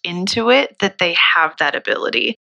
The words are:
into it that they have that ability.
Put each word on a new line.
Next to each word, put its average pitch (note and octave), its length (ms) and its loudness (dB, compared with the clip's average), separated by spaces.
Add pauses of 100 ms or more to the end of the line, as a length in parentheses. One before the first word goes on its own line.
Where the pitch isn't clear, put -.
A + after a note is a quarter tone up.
into G3 480 -2
it - 280 2
that G3 200 -2
they E3+ 160 0 (200)
have D#3+ 220 2
that D3 180 0
ability. - 680 -2